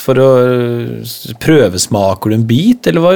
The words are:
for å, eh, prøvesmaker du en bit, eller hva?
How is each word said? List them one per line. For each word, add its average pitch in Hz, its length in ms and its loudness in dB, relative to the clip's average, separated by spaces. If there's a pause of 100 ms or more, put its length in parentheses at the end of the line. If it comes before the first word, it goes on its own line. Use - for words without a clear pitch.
for 127 160 0
å, 135 80 4 (720)
eh, 117 400 -14
prøvesmaker 101 880 0
du 107 60 0
en 113 120 0
bit, 175 400 0
eller 170 140 0
hva? 175 160 2